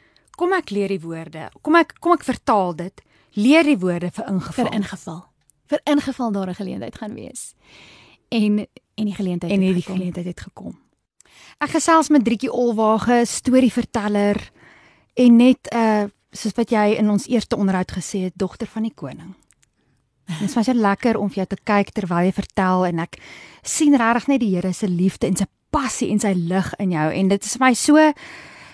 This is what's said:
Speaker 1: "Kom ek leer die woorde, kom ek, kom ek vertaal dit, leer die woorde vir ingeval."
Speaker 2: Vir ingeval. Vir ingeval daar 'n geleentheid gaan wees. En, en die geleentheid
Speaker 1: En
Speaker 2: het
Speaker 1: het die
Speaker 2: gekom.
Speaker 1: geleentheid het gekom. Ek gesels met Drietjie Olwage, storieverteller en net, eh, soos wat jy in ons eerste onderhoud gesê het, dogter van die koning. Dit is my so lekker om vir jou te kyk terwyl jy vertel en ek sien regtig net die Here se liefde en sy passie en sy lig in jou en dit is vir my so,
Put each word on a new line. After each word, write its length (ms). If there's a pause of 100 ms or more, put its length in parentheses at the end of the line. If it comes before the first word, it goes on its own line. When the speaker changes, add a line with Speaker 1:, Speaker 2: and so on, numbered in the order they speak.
(360)
Speaker 1:
"Kom 160
ek 180
leer 180
die 120
woorde, 480 (140)
kom 140
ek, 240
kom 120
ek 120
vertaal 520
dit, 240 (340)
leer 300
die 140
woorde 320
vir 160
ingeval." 380
Speaker 2:
Vir 100
ingeval. 500 (420)
Vir 180
ingeval 480
daar 160
'n 60
geleentheid 440
gaan 160
wees. 400 (760)
En, 380 (280)
en 100
die 100
geleentheid 380
Speaker 1:
En 80
Speaker 2:
het 80
Speaker 1:
het 60
die 80
Speaker 2:
gekom. 140
Speaker 1:
geleentheid 300
het 140
gekom. 380 (840)
Ek 100
gesels 380
met 160
Drietjie 280
Olwage, 720
storieverteller 1200 (640)
en 220
net, 320
eh, 360 (280)
soos 220
wat 160
jy 280
in 120
ons 180
eerste 280
onderhoud 360
gesê 360
het, 80
dogter 300
van 160
die 120
koning. 400 (920)
Dit 220
is 80
my 60
so 120
lekker 440
om 120
vir 140
jou 20
te 180
kyk 260
terwyl 360
jy 60
vertel 520
en 140
ek 180 (460)
sien 340
regtig 320
net 120
die 140
Here 180
se 160
liefde 380
en 100
sy 100 (240)
passie 420
en 80
sy 160
lig 420
in 140
jou 200
en 160
dit 160
is 120
vir 100
my 80
so, 380 (600)